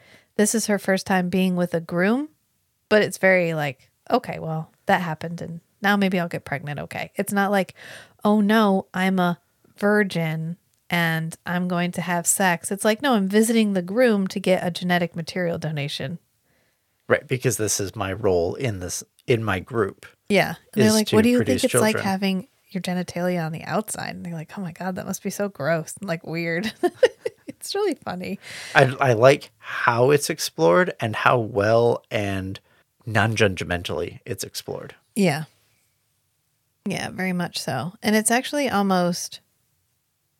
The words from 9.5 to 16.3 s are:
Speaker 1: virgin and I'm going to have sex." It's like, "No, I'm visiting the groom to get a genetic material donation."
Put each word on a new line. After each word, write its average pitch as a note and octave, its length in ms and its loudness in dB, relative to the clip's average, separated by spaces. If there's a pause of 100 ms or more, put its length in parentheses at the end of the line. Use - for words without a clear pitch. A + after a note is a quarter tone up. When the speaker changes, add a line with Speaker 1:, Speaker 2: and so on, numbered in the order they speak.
Speaker 1:
virgin E3+ 800 0 (320)
and E3 560 0
I'm F3+ 240 -2
going F3 240 -2
to - 80 -6
have F3 260 -2
sex." F3+ 440 0
It's G3 120 -4
like, A3 180 0
"No, C#4 120 2
I'm G3 160 2
visiting A3 440 4
the F#3+ 80 0
groom G3+ 460 2
to F#3+ 140 -6
get F#3 240 2
a F3+ 60 -2
genetic F3 440 -2
material E3+ 420 -4
donation." D3+ 640 -6 (880)